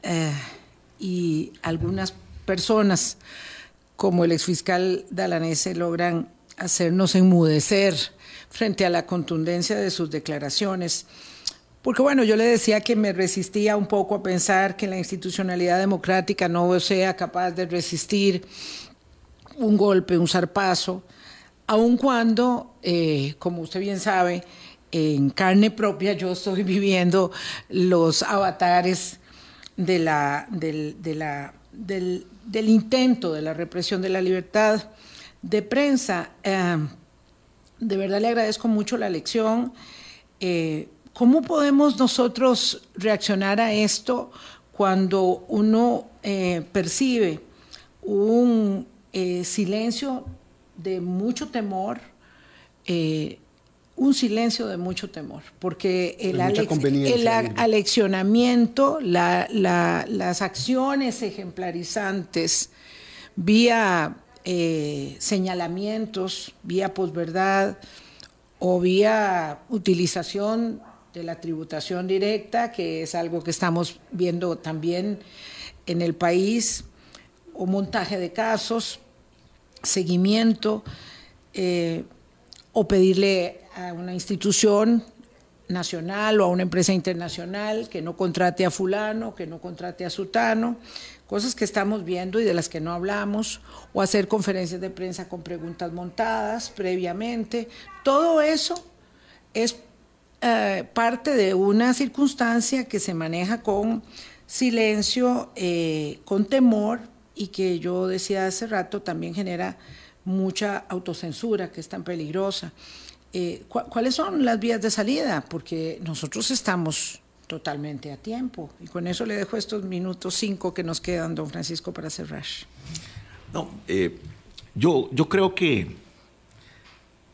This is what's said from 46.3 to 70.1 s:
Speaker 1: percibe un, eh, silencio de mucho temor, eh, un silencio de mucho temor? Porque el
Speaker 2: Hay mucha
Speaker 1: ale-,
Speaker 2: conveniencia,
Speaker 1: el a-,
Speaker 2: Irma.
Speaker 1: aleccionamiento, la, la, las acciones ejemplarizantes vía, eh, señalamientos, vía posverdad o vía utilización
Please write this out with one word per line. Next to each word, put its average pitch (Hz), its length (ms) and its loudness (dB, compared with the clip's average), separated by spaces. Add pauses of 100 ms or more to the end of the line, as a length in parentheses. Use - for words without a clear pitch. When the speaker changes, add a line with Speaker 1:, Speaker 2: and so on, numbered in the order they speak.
Speaker 1:
percibe 196 680 0 (640)
un, 214 840 2 (260)
eh, 180 320 -2
silencio 226 800 -2 (500)
de 185 240 -6
mucho 196 480 -4
temor, 208 520 -6 (840)
eh, 156 520 -2 (580)
un 269 180 4
silencio 233 520 0
de 190 100 -6
mucho 180 340 -6
temor? 151 320 -14 (160)
Porque 185 600 -2
el 185 200 0
Speaker 2:
Hay 180 80 4
mucha 214 120 2
Speaker 1:
ale-, 214 80 2
Speaker 2:
conveniencia, 139 460 4
Speaker 1:
el 233 140 4
a-, 226 140 4
Speaker 2:
Irma. 233 200 -2
Speaker 1:
aleccionamiento, 233 1400 4
la, 175 500 2
la, 175 580 2
las 185 340 -2
acciones 254 800 -2
ejemplarizantes 180 1500 -4 (680)
vía, 208 800 4 (280)
eh, 156 720 -2
señalamientos, 190 1400 -4
vía 190 320 -2
posverdad 190 800 0 (840)
o 180 220 2
vía 185 800 2 (100)
utilización 202 1120 0 (320)